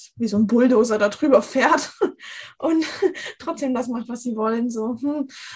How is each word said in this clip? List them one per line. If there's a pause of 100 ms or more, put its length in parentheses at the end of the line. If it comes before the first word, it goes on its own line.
(180)
wie
so
ein
Bulldozer
da
drüber
fährt (320)
<laughs>
und (560)
trotzdem
das
macht,
was
sie
wollen,
so,
hm. (260)